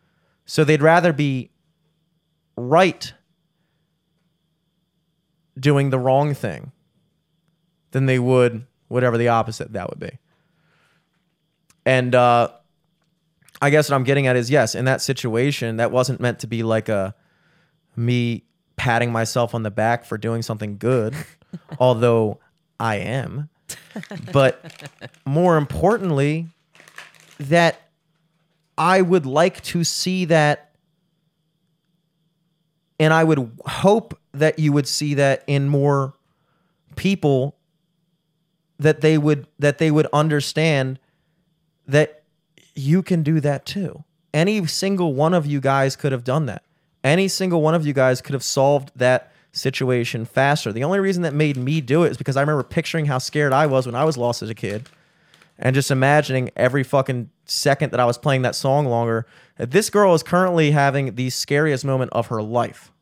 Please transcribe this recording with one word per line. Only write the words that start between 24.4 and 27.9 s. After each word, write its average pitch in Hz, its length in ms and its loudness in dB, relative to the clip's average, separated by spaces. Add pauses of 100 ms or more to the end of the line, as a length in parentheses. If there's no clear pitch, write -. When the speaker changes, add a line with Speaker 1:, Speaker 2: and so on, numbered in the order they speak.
Speaker 2:
<laughs> - 200 -20
Speaker 1:
more 165 300 2
importantly, 156 880 0 (920)
that 165 420 2 (960)